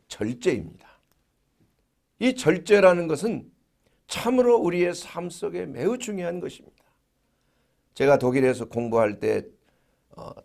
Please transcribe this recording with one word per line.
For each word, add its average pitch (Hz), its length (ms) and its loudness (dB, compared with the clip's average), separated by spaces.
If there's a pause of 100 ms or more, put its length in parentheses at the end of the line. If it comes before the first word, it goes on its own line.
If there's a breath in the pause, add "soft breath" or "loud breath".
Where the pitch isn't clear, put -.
절제입니다. 120 800 -6 (1300)
이 247 160 0
절제라는 185 720 4
것은 165 420 -4 (560)
참으로 240 520 2
우리의 175 360 0
삶 175 360 -12
속에 170 360 -8
매우 160 320 -4
중요한 180 420 -8
것입니다. - 360 -14 (1160)
제가 135 240 4
독일에서 127 480 0
공부할 113 540 0
때, 107 220 -2 (760)
어, 113 140 -16 (140)